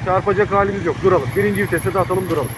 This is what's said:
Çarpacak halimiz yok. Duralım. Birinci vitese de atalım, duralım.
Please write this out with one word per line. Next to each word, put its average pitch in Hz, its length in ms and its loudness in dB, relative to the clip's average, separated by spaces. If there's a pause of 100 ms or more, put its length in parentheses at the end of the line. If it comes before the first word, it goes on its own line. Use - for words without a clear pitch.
Çarpacak 190 460 2
halimiz 196 340 0
yok. 165 180 -2
Duralım. 180 320 4
Birinci 202 280 2
vitese 175 300 -2
de 190 60 0
atalım, 185 300 -2
duralım. 139 280 -2